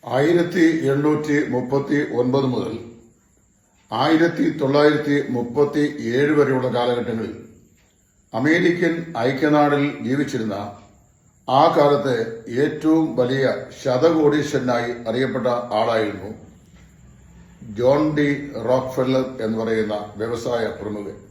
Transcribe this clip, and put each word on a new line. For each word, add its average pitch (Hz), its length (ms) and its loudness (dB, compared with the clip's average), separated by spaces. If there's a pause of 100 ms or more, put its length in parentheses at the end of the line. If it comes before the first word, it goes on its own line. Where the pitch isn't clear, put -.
ആയിരത്തി 160 800 2
എണ്ണൂറ്റി 147 600 0
മുപ്പത്തി 139 640 -2
ഒൻപത് 127 300 2
മുതൽ 117 340 -4 (1120)
ആയിരത്തി 156 680 2
തൊള്ളായിരത്തി 143 720 2
മുപ്പത്തി 143 720 0
ഏഴ് 127 320 0
വരെയുള്ള 131 360 2
കാലഘട്ടങ്ങളിൽ 120 760 -2 (880)
അമേരിക്കൻ 170 840 0
ഐക്യനാടിൽ 143 840 2
ജീവിച്ചിരുന്ന 120 520 -2 (960)
ആ 139 280 4
കാലത്തെ 139 480 2 (360)
ഏറ്റവും 156 540 0
വലിയ 127 380 0 (320)
ശതകോടീശ്വരനായി 127 1200 0
അറിയപ്പെട്ട 123 380 -2
ആളായിരുന്നു 110 840 -2 (1400)
ജോൺ 147 420 2
ഡി 143 360 -2 (160)
റോക്ക്ഫെല്ലർ 127 560 0 (160)
എന്ന് 110 160 -2
പറയുന്ന 107 480 -2 (120)
വ്യവസായ 113 520 -4 (120)
പ്രമുഖൻ. 104 340 -8 (160)